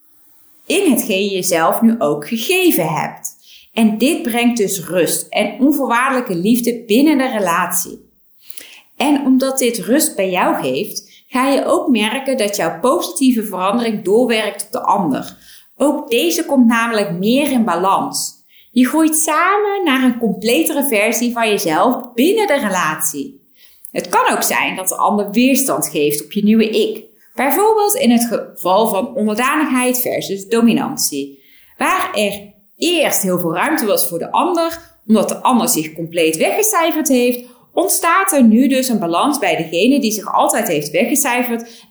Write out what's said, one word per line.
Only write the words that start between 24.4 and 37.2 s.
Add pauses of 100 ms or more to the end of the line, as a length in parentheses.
zijn
dat
de
ander
weerstand
geeft
op
je
nieuwe
ik. (300)
Bijvoorbeeld
in
het
geval
van
onderdanigheid
versus
dominantie. (380)
Waar
er (360)
eerst
heel
veel
ruimte
was
voor
de
ander, (280)
omdat
de
ander
zich
compleet
weggecijferd
heeft, (260)